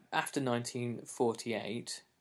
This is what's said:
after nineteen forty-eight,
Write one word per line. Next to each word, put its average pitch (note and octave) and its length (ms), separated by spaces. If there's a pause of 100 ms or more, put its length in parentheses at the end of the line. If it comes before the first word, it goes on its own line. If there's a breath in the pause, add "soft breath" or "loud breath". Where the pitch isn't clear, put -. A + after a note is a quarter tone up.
(120)
after D#3 280
nineteen A#2+ 640
forty-eight, A2 960 (180)